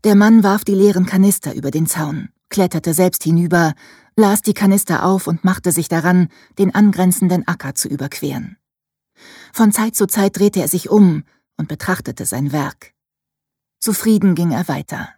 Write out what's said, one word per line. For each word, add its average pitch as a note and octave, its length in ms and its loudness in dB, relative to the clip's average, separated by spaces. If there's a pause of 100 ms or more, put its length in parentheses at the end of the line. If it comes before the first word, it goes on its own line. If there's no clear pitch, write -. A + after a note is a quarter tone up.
Der G#3+ 100 4
Mann G#3+ 280 6
warf G3 220 0
die G3+ 100 -2
leeren F#3+ 300 4
Kanister F#3+ 500 0
über C#3+ 160 -6
den D#3+ 160 -2
Zaun, D#3 440 -6 (180)
kletterte F3+ 460 -2
selbst F3+ 280 0
hinüber, E3+ 520 2 (420)
las G#3 240 2
die G#3 140 -2
Kanister G3 500 0
auf F#3+ 220 0
und E3 180 -4
machte F#3 260 0
sich D#3+ 180 -4
daran, F3 400 2 (300)
den G3 160 0
angrenzenden F#3 720 2
Acker C#3 280 -8
zu - 140 -8
überqueren. C#3 680 -10 (960)
Von A3 180 4
Zeit A3 260 -2
zu G3+ 100 0
Zeit G3 320 -2
drehte G3+ 220 2
er C3 80 -4
sich - 200 -6
um F3+ 360 4 (340)
und D#3 100 -8
betrachtete D3+ 560 -8
sein C3+ 280 -6
Werk. C#3+ 420 -10 (840)
Zufrieden G3+ 540 0
ging E3+ 160 -2
er D3+ 160 -4
weiter. C#3 520 -8